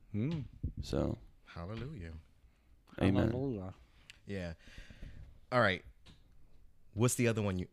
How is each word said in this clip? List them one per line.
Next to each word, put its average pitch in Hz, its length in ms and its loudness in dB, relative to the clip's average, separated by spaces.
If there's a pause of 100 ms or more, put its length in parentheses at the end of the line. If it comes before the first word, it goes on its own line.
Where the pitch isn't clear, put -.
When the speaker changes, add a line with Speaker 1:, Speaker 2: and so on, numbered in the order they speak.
(160)
Speaker 1:
Mm. 135 300 -2 (360)
Speaker 2:
So - 360 0 (360)
Speaker 3:
Hallelujah. 104 600 -8 (880)
Speaker 2:
amen. 95 300 6
Speaker 1:
Hallelujah. 113 420 -2 (520)
Speaker 3:
Yeah. 90 280 -6 (1000)
All 127 80 4
right. 98 240 4 (1120)
What's 117 220 4
the 120 120 4
other 110 140 2
one 95 180 2
you, 90 140 -4